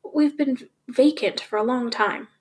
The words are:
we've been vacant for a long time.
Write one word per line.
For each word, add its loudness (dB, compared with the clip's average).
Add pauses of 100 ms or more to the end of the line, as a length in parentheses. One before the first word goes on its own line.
(140)
we've 2
been -2 (200)
vacant 2
for -6
a 0
long 0
time. -2 (120)